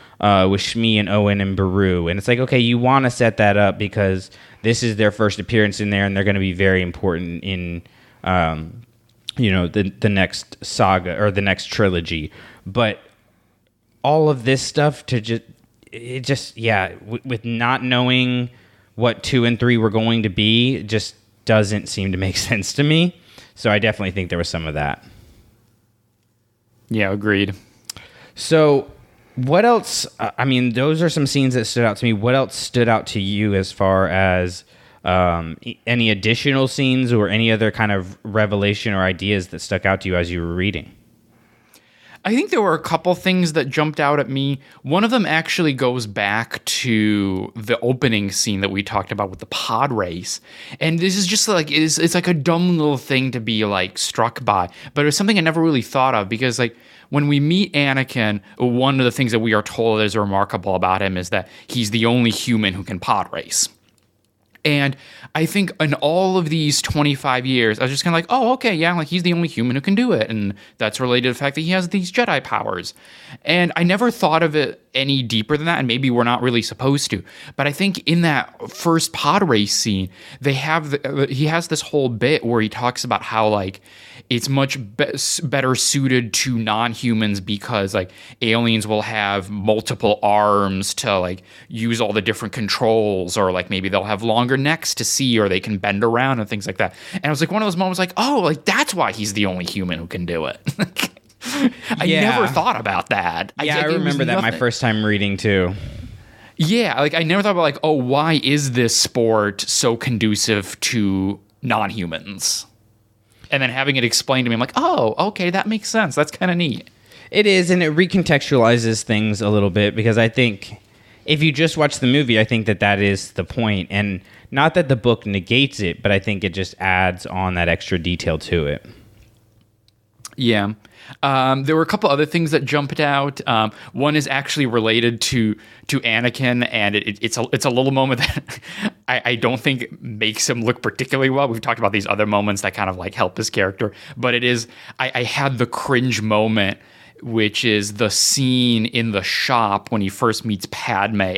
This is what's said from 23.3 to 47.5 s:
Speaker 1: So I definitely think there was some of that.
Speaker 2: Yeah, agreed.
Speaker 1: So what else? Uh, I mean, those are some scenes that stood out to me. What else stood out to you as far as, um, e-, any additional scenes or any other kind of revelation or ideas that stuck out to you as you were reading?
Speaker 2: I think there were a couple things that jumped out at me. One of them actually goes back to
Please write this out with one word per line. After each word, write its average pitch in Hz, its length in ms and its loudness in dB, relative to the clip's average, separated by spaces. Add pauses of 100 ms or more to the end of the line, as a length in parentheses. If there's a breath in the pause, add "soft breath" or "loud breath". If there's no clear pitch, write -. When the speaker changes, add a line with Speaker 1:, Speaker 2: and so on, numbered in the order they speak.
Speaker 1:
So - 160 0
I 104 80 4
definitely 101 340 0
think 92 180 -4
there 87 80 0
was 85 100 -2
some 80 180 -6
of 76 80 -4
that. 73 300 -4 (1800 soft breath)
Speaker 2:
Yeah, 107 220 0
agreed. 101 440 0 (800 loud breath)
Speaker 1:
So 151 560 2 (440)
what 143 300 2
else? 233 420 0 (140)
Uh, 110 180 -2
I 127 60 0
mean, 123 300 2
those 156 280 2
are 170 80 2
some 147 160 0
scenes 131 280 2
that 120 100 0
stood 120 200 0
out 104 140 2
to - 60 -2
me. 117 80 4
What 113 220 0
else 135 200 0
stood 120 340 0
out 110 200 2
to 110 120 -4
you 101 340 0
as 95 180 -2
far 95 360 2
as, 90 560 2 (400 soft breath)
um, 85 580 0
e-, 120 240 -12
any 117 240 2
additional 117 580 0
scenes 131 440 0
or 104 160 4
any 113 220 2
other 110 200 2
kind 107 220 0
of 95 320 -4
revelation 104 680 0
or 95 100 0
ideas 95 460 0
that 85 120 -14
stuck - 240 -4
out 95 180 0
to 98 60 -4
you 90 80 0
as 85 140 0
you 87 100 -4
were 85 140 -4
reading? 90 380 -4 (1300 soft breath)
Speaker 2:
I 214 100 0
think 349 160 0
there 277 100 2
were 180 140 2
a 160 60 -2
couple 170 340 0
things 180 380 2
that 147 160 0
jumped 151 320 -2
out 147 180 2
at 123 100 -2
me. 135 300 -2 (240 loud breath)
One 165 220 0
of 226 80 0
them 233 120 2
actually 156 480 0
goes 123 360 -2
back 104 560 -4
to 104 880 0